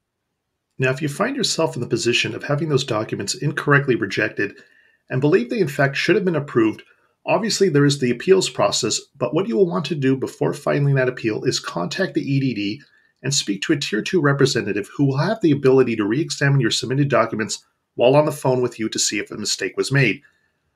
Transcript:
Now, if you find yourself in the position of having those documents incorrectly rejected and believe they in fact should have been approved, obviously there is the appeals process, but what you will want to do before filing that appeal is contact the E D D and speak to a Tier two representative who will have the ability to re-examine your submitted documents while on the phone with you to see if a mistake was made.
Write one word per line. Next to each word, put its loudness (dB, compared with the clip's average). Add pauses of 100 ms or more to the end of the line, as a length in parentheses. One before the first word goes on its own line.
(760)
Now, 0
if -4
you -2
find -4
yourself -2
in -6
the -8
position 0
of -12
having -2
those 0
documents -4
incorrectly 2
rejected -4 (520)
and -4
believe 2
they -2
in 0
fact 0
should 2
have 0
been 0
approved, 0 (440)
obviously 2
there 4
is 2
the 0
appeals 2
process, 0 (160)
but -4
what 0
you -2
will 6
want -2
to -4
do 2
before -2
filing 2
that 2
appeal -2
is 0
contact -4
the -2
E 0
D 0
D -6 (400)
and -4
speak -4
to 0
a 0
Tier -4
two 0
representative 0
who 2
will 0
have -2
the 4
ability 4
to -2
re-examine 0
your 2
submitted -2
documents 0 (300)
while 4
on 6
the -2
phone 0
with -4
you -2
to -6
see -2
if -8
a -14
mistake -4
was -2
made. 2 (560)